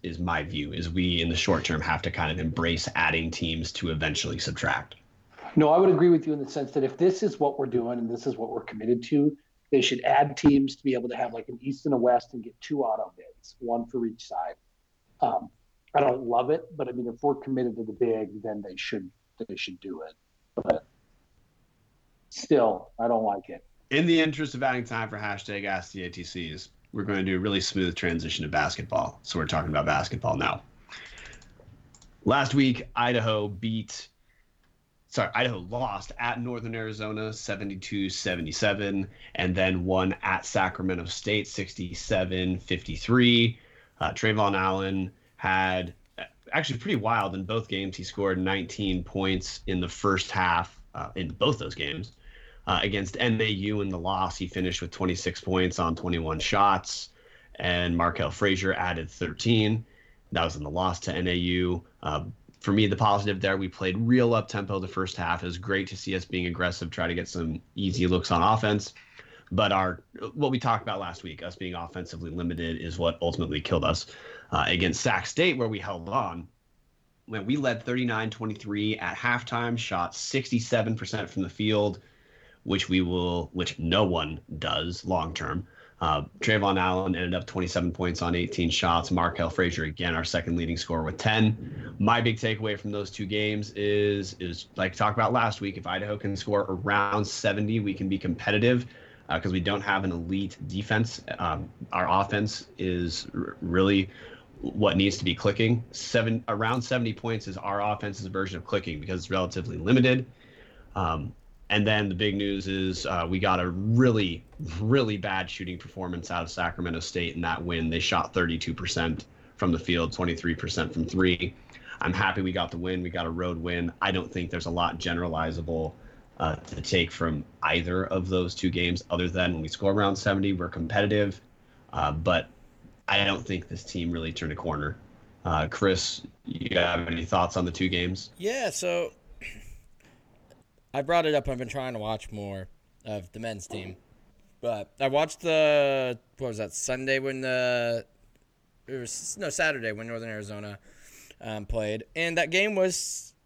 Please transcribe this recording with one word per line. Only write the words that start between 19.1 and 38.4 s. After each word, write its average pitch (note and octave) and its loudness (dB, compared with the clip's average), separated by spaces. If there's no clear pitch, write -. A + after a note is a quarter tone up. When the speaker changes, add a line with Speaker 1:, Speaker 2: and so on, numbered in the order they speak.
Speaker 2:
they F#2+ -8
should - -10
do E2+ -10
it. - -14
But - 0
still, A2+ 2
I A#2 0
don't A2+ 2
like G2+ -2
it. - -16
Speaker 1:
In D#3 4
the E3 6
interest D3+ 0
of B2+ -4
adding B2 0
time A2+ -4
for G#2+ -8
hashtag G2+ -6
Ask F#2+ -4
the F#2 -8
A F2 -6
T F2 -12
Cs, E2 -10
we're G#2+ -4
gonna G2 0
do F#2 2
a F2+ 0
really G2 0
smooth F#2 0
transition D#2+ -2
to D2+ -6
basketball. - -2
So - -6
we're D#2 0
talking D#2+ -2
about D2 0
basketball D2 -2
now. - -2
Last B2+ 4
week, C3 4
Idaho A2+ 2
beat, G#2+ -6
sorry, - 0
Idaho B2 0
lost G#2+ -6
at A#2+ -4
Northern A#2 -6
Arizona G#2+ -6
seventy-two G2 -4
seventy-seven, G2 -2